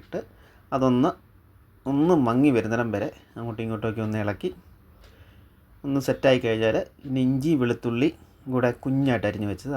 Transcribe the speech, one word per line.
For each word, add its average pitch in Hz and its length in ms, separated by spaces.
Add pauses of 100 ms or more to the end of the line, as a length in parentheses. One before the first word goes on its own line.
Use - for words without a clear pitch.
ഇട്ട് - 200 (560)
അതൊന്ന്, 131 360 (800)
ഒന്ന് 160 240 (120)
മങ്ങി 131 300
വരുന്നിടം 113 380
വരെ 98 120 (280)
അങ്ങോട്ടും 113 300
ഇങ്ങോട്ടുമൊക്കെ 110 420
ഒന്ന് 107 160
ഇളക്കി 104 280 (1300)
ഒന്ന് 139 220
സെറ്റായി 131 360
കഴിഞ്ഞാൽ 110 340 (240)
പിന്നെ 131 260
ഇഞ്ചി 135 340
വെളുത്തുള്ളി 120 480 (420)
കൂടെ 123 160 (160)
കുഞ്ഞായിട്ട് 131 440
അരിഞ്ഞ് 104 220
വെച്ചത് 101 260